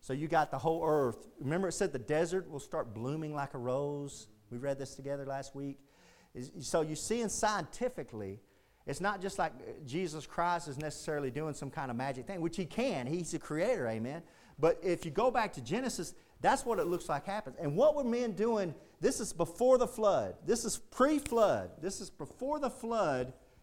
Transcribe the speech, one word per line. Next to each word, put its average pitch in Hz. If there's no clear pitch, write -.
So -
you 147
got 151
the 139
whole 165
earth. 147
Remember 170
it -
said 196
the 135
desert 165
will 151
start 131
blooming 151
like 139
a 139
rose? 143
We 120
read 139
this 135
together 139
last 135
week. 139
Is, 127
so 151
you're 156
seeing 226
scientifically, 160
it's 135
not 196
just 190
like, 170
uh, 123
Jesus 151
Christ 175
is 139
necessarily 147
doing 147
some 139
kind 139
of 120
magic 127
thing, 196
which 165
he 190
can. 175
He's 160
the 165
creator, 170
amen? 117
But 160
if 170
you 165
go 233
back 220
to -
Genesis, 185
that's 233
what 226
it 156
looks 175
like 143
happens. 196
And 151
what 294
were 285
men 240
doing? 202
This 254
is 214
before 226
the 240
flood. 165
This 226
is 226
pre-flood. 226
This 185
is 180
before 262
the 269
flood. 156